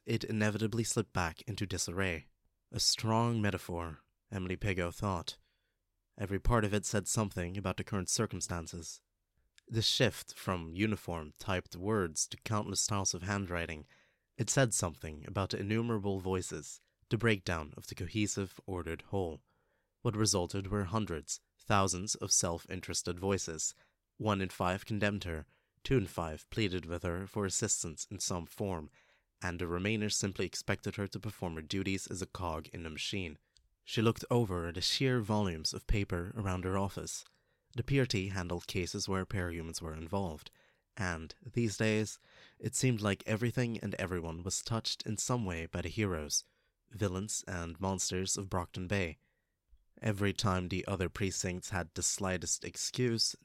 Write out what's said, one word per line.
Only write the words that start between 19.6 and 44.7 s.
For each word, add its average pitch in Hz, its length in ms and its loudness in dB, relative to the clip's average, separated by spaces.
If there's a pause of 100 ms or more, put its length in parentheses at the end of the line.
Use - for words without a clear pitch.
What 113 120 0
resulted 98 540 2
were 101 140 2
hundreds, 92 560 -2 (200)
thousands 98 540 4
of - 180 0
self-interested 87 880 0
voices. 90 540 0 (460)
One 107 200 4
in 95 100 2
five 92 360 0
condemned 104 380 0
her, 80 240 -4 (360)
two 135 140 4
in 104 80 4
five 80 460 -4
pleaded 92 340 0
with 85 160 -4
her 90 240 -2
for 101 220 -2
assistance 90 640 0
in 98 80 -8
some 87 260 -2
form, 87 460 -4 (500)
and 87 160 -2
the 87 80 -2
remainder 101 460 0
simply 98 340 0
expected - 520 -2
her 101 100 -2
to 98 120 -8
perform 95 360 -6
her 80 80 -6
duties 95 420 -2
as 90 160 -6
a 92 60 -6
cog 80 440 -6
in 87 120 -8
the 80 80 -6
machine. 82 480 -6 (440)
She - 200 0
looked 110 260 4
over 98 380 2
at 85 80 -4
the 92 60 -2
sheer 127 380 2
volumes 98 540 0
of - 140 -8
paper 98 500 2
around 92 260 0
her 92 140 2
office. 92 480 -2 (500)
The 117 60 -4
P 135 180 4
R 127 60 6
T 98 220 0
handled 87 400 -2
cases 95 420 -2
where 92 160 2
parahumans 85 560 -4
were 80 140 -6
involved, 82 560 -4 (480)
and 82 360 -2 (180)
these 113 240 2
days, 107 400 2 (420)
it 113 140 -4
seemed 123 280 4
like 101 260 2
everything 117 560 2
and 101 160 -2
everyone 85 420 -2
was 92 220 -2
touched - 420 -2